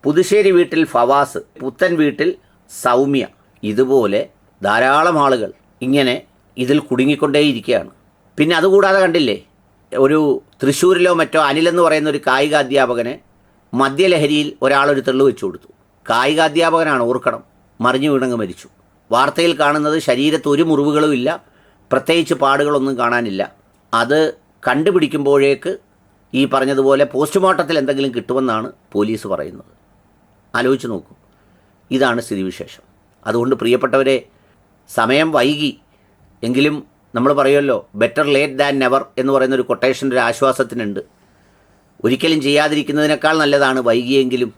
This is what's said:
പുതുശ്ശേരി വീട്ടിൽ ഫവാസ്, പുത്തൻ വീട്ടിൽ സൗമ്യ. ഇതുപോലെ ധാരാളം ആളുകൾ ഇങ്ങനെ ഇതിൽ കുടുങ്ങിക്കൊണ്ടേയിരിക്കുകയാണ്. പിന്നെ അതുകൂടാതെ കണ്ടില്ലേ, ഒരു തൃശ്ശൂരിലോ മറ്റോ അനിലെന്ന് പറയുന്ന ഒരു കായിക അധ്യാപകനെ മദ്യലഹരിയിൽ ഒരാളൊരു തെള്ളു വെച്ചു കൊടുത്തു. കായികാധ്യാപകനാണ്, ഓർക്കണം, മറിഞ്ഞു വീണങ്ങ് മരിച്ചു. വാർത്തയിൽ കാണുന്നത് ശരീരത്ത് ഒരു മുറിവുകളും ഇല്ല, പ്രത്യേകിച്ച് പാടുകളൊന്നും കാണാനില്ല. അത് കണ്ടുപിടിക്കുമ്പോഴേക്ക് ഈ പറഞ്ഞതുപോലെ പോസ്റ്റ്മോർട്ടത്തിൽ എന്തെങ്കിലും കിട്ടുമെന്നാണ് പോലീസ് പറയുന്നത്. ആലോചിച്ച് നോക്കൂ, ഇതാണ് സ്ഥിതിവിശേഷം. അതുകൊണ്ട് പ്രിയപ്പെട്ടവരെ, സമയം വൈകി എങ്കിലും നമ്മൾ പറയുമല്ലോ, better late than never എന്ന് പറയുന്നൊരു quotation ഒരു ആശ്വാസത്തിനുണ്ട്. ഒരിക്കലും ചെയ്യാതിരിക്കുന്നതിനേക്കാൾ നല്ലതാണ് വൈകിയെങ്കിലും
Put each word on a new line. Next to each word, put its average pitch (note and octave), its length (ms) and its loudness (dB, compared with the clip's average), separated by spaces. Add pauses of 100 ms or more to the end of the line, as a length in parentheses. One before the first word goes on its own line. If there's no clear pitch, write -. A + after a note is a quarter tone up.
പുതുശ്ശേരി F#3 480 2
വീട്ടിൽ E3 340 2
ഫവാസ്, C3+ 520 0 (240)
പുത്തൻ E3+ 340 -2
വീട്ടിൽ D#3 400 0 (480)
സൗമ്യ. B2+ 440 0 (360)
ഇതുപോലെ A2+ 680 0 (340)
ധാരാളം C#3 600 2
ആളുകൾ B2+ 300 0 (280)
ഇങ്ങനെ C3 400 0 (360)
ഇതിൽ B2+ 220 0
കുടുങ്ങിക്കൊണ്ടേയിരിക്കുകയാണ്. C3+ 1080 0 (480)
പിന്നെ D#3+ 180 0
അതുകൂടാതെ F#3+ 440 4
കണ്ടില്ലേ, D#3+ 440 0 (540)
ഒരു C#3 440 2 (220)
തൃശ്ശൂരിലോ F3+ 500 2
മറ്റോ D#3+ 280 0
അനിലെന്ന് E3 420 2
പറയുന്ന D#3 260 2
ഒരു C#3+ 180 -4
കായിക C#3+ 280 0
അധ്യാപകനെ B2+ 640 0 (540)
മദ്യലഹരിയിൽ D3 880 0
ഒരാളൊരു C#3 380 2
തെള്ളു C3 260 0
വെച്ചു A#2 200 0
കൊടുത്തു. F2+ 220 -10 (420)
കായികാധ്യാപകനാണ്, D3+ 960 0
ഓർക്കണം, B2 400 -2 (380)
മറിഞ്ഞു C3 280 0
വീണങ്ങ് B2+ 280 0
മരിച്ചു. F#2+ 320 -8 (420)
വാർത്തയിൽ C#3+ 480 0
കാണുന്നത് D3+ 400 0
ശരീരത്ത് D3 480 0
ഒരു D3 160 2
മുറിവുകളും D3+ 500 0
ഇല്ല, C3+ 300 -4 (480)
പ്രത്യേകിച്ച് E3 420 0
പാടുകളൊന്നും C#3 640 0
കാണാനില്ല. A#2 540 -2 (420)
അത് C3+ 400 0 (340)
കണ്ടുപിടിക്കുമ്പോഴേക്ക് C#3 1080 0 (560)
ഈ C3 120 0
പറഞ്ഞതുപോലെ C3+ 600 2
പോസ്റ്റ്മോർട്ടത്തിൽ E3 720 0
എന്തെങ്കിലും C3+ 380 -2
കിട്ടുമെന്നാണ് A#2+ 560 -4 (200)
പോലീസ് G#2 360 -4
പറയുന്നത്. F2+ 460 -8 (840)
ആലോചിച്ച് B2+ 320 0
നോക്കൂ, G2+ 280 -12 (760)
ഇതാണ് B2+ 300 0
സ്ഥിതിവിശേഷം. - 600 -8 (440)
അതുകൊണ്ട് A#2+ 280 0
പ്രിയപ്പെട്ടവരെ, C3 720 0 (640)
സമയം C3+ 420 0
വൈകി D3 480 -2 (640)
എങ്കിലും C#3 500 -2 (220)
നമ്മൾ C3+ 180 0
പറയുമല്ലോ, C#3 640 0
better A#2+ 260 -2
late C#3+ 380 0
than C#3 220 -2
never C3 220 0 (120)
എന്ന് C3 160 -2
പറയുന്നൊരു B2+ 280 0
quotation B2+ 520 -2
ഒരു B2+ 60 0
ആശ്വാസത്തിനുണ്ട്. A#2 800 -2 (1040)
ഒരിക്കലും D3+ 380 0
ചെയ്യാതിരിക്കുന്നതിനേക്കാൾ D3+ 960 0
നല്ലതാണ് C#3 420 2
വൈകിയെങ്കിലും B2 800 0